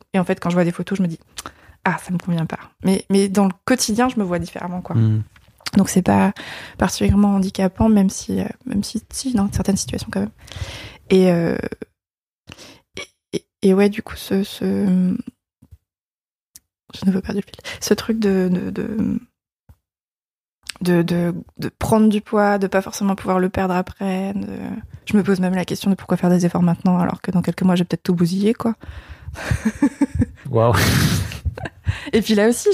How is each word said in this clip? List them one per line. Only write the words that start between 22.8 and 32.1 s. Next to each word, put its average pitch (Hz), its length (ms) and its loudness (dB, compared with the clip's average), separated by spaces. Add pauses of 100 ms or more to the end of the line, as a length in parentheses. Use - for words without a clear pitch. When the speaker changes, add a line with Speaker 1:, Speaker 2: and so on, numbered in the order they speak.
Speaker 1:
forcément 196 340 -2
pouvoir 185 240 0
le 185 100 2
perdre 190 240 -2
après. 190 600 -4
De, 196 140 -6 (580)
je 214 120 2
me 196 60 4
pose 190 160 2
même 180 160 0
la 180 100 -2
question - 240 -2
de 196 60 2
pourquoi - 220 -2
faire 180 120 2
des 175 160 4
efforts 175 180 0
maintenant, 175 360 2
alors - 220 -2
que - 100 -6
dans 180 100 2
quelques 170 220 -2
mois, 185 120 4
j'ai 180 100 2
peut-être - 180 -4
tout 185 120 2
bousillé, 185 380 2
quoi. 226 220 -4 (580)
<laughs> - 1160 -2
Speaker 2:
Waouh. 117 260 4 (1400)